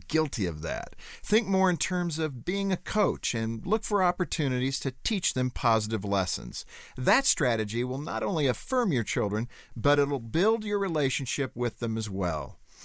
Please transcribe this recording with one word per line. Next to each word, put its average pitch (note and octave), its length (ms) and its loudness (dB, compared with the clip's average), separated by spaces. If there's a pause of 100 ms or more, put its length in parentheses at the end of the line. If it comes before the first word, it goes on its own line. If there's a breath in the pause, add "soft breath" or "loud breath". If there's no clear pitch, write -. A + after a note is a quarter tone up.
guilty D3+ 400 0
of D2+ 160 -4
that. G#1+ 320 -6 (280 loud breath)
Think G#3 240 2
more F#3+ 220 4
in F3 80 2
terms F3 400 -2
of C#3+ 260 -4
being G3 280 0
a F#3 60 0
coach C#3 580 0
and A2+ 300 -2
look G#3+ 180 0
for G3+ 180 2
opportunities C3+ 800 0
to - 240 -4
teach - 300 0
them B2+ 180 2
positive A2 520 2
lessons. F#2+ 640 -2 (320 loud breath)
That F#3+ 300 4
strategy A#2 560 2
will B2+ 160 -4
not F3 240 -4
only E3 240 2
affirm A3+ 440 0
your A#2+ 120 2
children, G#2+ 440 0 (280 loud breath)
but C#3+ 240 4
it'll C#3+ 200 2
build F#3 440 2
your G#3 160 -2
relationship C#3+ 760 -2
with A#2+ 240 -2
them A2+ 180 -2
as G#2+ 120 -4
well. F2 480 -2 (280 loud breath)